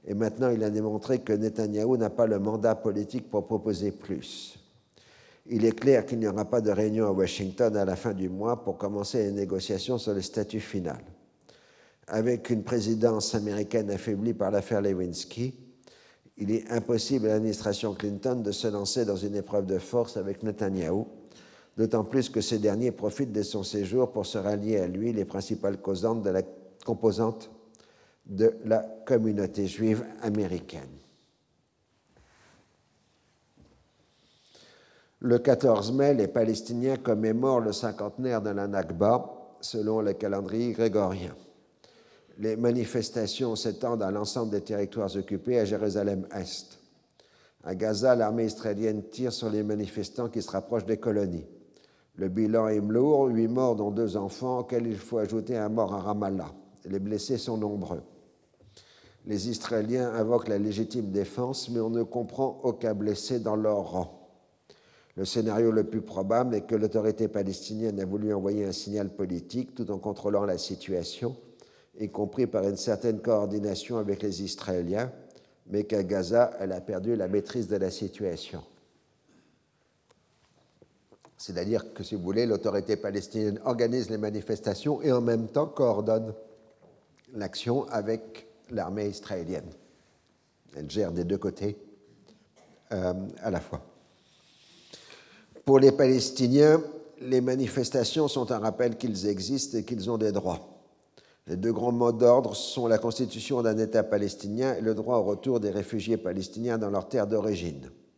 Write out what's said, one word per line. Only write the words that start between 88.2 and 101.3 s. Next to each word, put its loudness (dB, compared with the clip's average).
l'armée -4
israélienne. -8
Elle -10
gère -2
des -2
deux 0
côtés, -4
euh, -2
à -2
la 0
fois. -8
Pour 10
les 12
Palestiniens, 6
les 2
manifestations 0
sont -2
un -2
rappel 0
qu'ils -2
existent -2
et -2
qu'ils -4
ont 0
des 2
droits. -4